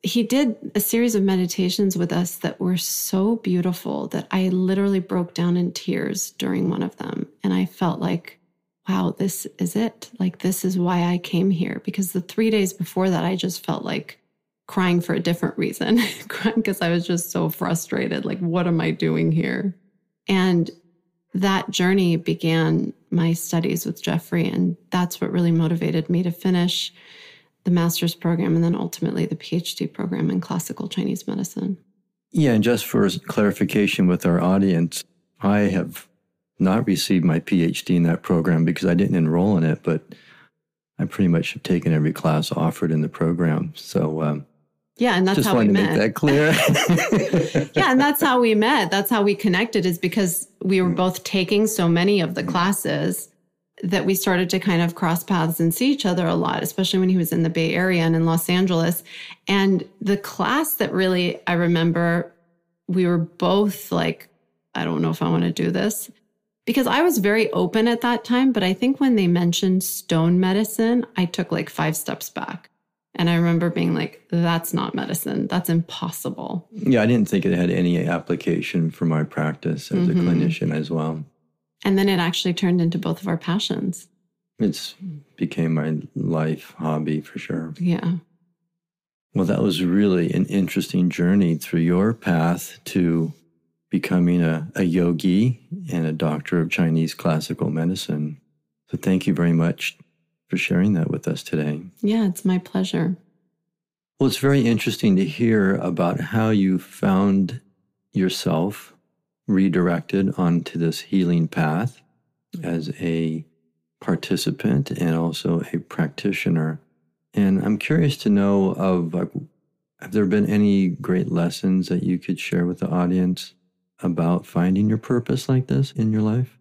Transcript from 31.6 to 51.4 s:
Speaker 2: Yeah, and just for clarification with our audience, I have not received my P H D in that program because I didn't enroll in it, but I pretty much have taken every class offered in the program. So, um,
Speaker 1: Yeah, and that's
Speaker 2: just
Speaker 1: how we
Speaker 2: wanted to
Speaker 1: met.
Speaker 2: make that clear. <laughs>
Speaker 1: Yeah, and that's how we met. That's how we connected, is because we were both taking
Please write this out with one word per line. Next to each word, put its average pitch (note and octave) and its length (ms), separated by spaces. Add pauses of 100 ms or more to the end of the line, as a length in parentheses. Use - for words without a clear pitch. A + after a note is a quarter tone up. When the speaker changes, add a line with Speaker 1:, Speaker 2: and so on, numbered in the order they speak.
Speaker 2:
Yeah, C#3+ 220
and G#2+ 100
just A#2 240
for G#2 200 (200)
clarification G2+ 800
with F2+ 180
our F2 160
audience, F2+ 600 (380)
I G2+ 180
have F#2+ 480 (500)
not F#2+ 300
received F#2 360
my E2 160
P F2 240
H - 220
D F2+ 100
in E2+ 80
that E2+ 200
program E2 420
because E2+ 220
I F2 80
didn't F#2 200
enroll E2+ 420
in D#2+ 60
it, D#2 200
but D#2+ 180 (960)
I - 80
pretty F#2 220
much E2 260
have - 80
taken E2+ 320
every D2+ 200
class D#2 380
offered E2 400
in D#2 100
the D#2 80
program. E2 680
So, D#2 480
um, D2 220 (520)
Speaker 1:
Yeah, A#3 180
and F#3 120
that's F#3+ 100
Speaker 2:
just C#3 100
Speaker 1:
how G3+ 60
we G#2+ 140
Speaker 2:
wanted G2+ 60
to G2 100
Speaker 1:
met. G2 80
Speaker 2:
make D#2+ 80
that A2 160
clear. D3+ 1600
<laughs> - 40
Speaker 1:
Yeah, C4 160
and B3+ 100
that's C#4+ 200
how C4 180
we A3+ 160
met. G#3+ 340
That's G3 200
how A3 120
we G3+ 140
connected, G3+ 500
is E3+ 140
because F#3 480 (160)
we F#3 180
were F3+ 80
both F3+ 340
taking G3+ 440